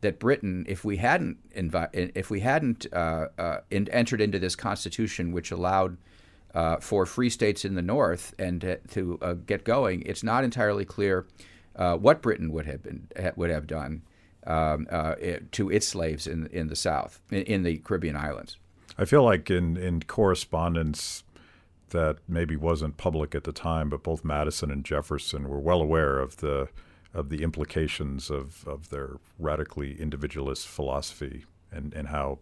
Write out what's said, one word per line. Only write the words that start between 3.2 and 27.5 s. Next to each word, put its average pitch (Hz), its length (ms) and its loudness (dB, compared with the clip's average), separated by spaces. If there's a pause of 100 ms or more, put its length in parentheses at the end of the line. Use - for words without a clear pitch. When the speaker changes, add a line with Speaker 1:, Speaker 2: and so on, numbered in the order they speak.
Speaker 1:
uh, 82 220 -2 (120)
in-, 98 200 2
entered 117 320 2
into 101 160 2
this 90 180 0
constitution, 95 760 -2
which 87 200 -4
allowed, 90 480 2 (560)
uh, 82 240 2
for 98 260 2
free 123 240 2
states 107 380 2
in 98 80 -2
the 90 80 -2
North 92 560 0
and 90 240 -2
to, 92 160 -2 (100)
to, 90 320 -2
uh, 87 140 -2
get 87 280 -4
going, 110 440 2
it's - 160 -6
not 120 200 2
entirely 104 440 2
clear, 95 400 2 (500)
uh, 87 220 2
what 135 240 6
Britain 82 280 2
would 78 140 -4
have 71 180 -8
been, - 320 -12
ha-, 90 220 -2
would 85 140 0
have 76 160 -2
done, 78 340 -6 (460)
um, 78 440 2
uh, 78 320 0
i-, 87 180 -2 (120)
to 98 180 0
its 104 160 4
slaves 80 400 -2
in, 80 200 -4
in 80 220 -4
the 76 80 -4
South, - 440 -2 (100)
in, - 120 0
in 98 200 0
the 85 140 2
Caribbean 80 400 -2
islands. 73 400 -6 (400)
Speaker 2:
I - 80 2
feel 143 180 8
like 98 280 6
in, 87 260 4
in 87 280 0
correspondence 85 1200 2 (680)
that 78 260 2 (100)
maybe 82 300 0
wasn't 78 400 2
public 80 380 0
at 71 100 -2
the 78 80 -4
time, 80 380 0
but 71 120 -4
both 80 220 -4
Madison 76 460 0
and 69 120 -4
Jefferson 71 640 -4
were 71 140 -4
well 82 220 4
aware 76 360 4
of 67 200 -4
the, 69 300 -2 (440)
of 76 160 -4
the 76 140 -4
implications 76 880 -2